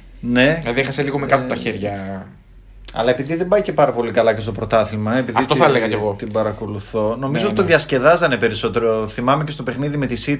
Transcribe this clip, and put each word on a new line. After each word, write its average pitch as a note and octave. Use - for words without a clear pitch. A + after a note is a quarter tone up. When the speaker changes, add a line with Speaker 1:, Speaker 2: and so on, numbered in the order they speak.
Speaker 1:
Ναι. B2+
Speaker 2:
Δηλαδή, A#2+
έχασε C3+
λίγο C#3
με C#3
κάτω C3
Speaker 1:
Ε, B2+
Speaker 2:
τα B2
χέρια. G2
Speaker 1:
αλλά A2+
επειδή C3+
δεν F3
πάει G3+
και F#3
πάρα D3
πολύ A#2
καλά A2+
και G2+
στο A2
πρωτάθλημα, G#2+
επειδή A#2+
Speaker 2:
Αυτό C3
Speaker 1:
τη-, C3
Speaker 2:
θα D#3+
έλεγα B2
κι G#2+
εγώ. G#2
Speaker 1:
την G#2+
παρακολουθώ, G#2+
νομίζω C#3
Speaker 2:
Ναι, -
Speaker 1:
ότι G#3+
το G#3
Speaker 2:
ναι. F3+
Speaker 1:
διασκεδάζανε D3+
περισσότερο. A2
Θυμάμαι C3
και D3+
στο C3
παιχνίδι C#3
με C#3
τη A#2
City C#3+